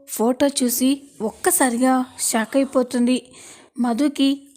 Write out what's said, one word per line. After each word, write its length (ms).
ఫోటో 380
చూసి 640
ఒక్కసారిగా 840
షాక్ 360
అయిపోతుంది. 760
మధుకి 800